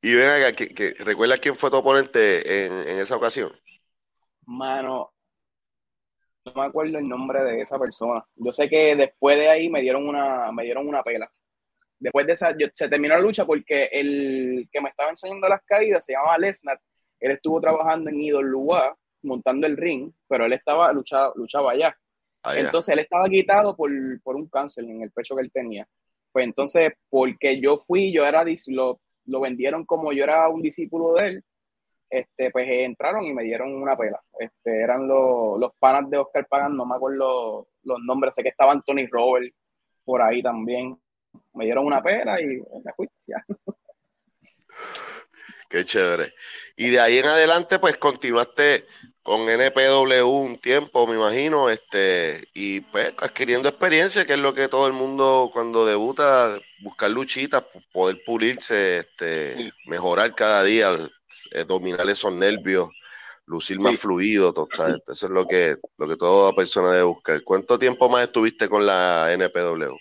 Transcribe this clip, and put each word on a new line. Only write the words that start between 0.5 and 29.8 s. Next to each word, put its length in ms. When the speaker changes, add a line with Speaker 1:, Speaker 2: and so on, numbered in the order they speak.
Speaker 1:
que, 140
que, 240
¿recuerdas 380
quién 160
fue 120
tu 60
oponente 880
en, 60
en 280
esa 180
ocasión? 340
Speaker 2:
Mano, 680
no 80
me 100
acuerdo 360
el 40
nombre 400
de 200
esa 140
persona. 480
Yo 180
sé 160
que 260
después 420
de 120
ahí 200
me 120
dieron 260
una, 460
me 100
dieron 240
una 160
pela. 260
Después 260
de 60
esa, 260
yo, 160
se 140
terminó 280
la 40
lucha 260
porque 460
el 800
que 80
me 80
estaba 220
enseñando 400
las 160
caídas 400
se 80
llamaba 240
Lesnar. 420
Él 120
estuvo 280
trabajando 500
en 120
idowa, 760
montando 440
el 80
ring, 380
pero 160
él 80
estaba, 400
lucha-, 420
luchaba 360
allá. 260
Speaker 1:
Allá. 200
Speaker 2:
Entonces, 320
él 60
estaba 280
quitado 480
por, 160
por 140
un 100
cáncer 380
en 160
el 100
pecho 240
que 60
él 100
tenía. 340
Pues 140
entonces, 480
porque 500
yo 200
fui, 340
yo 120
era 200
dis-, 280
lo, 280
lo 160
vendieron 440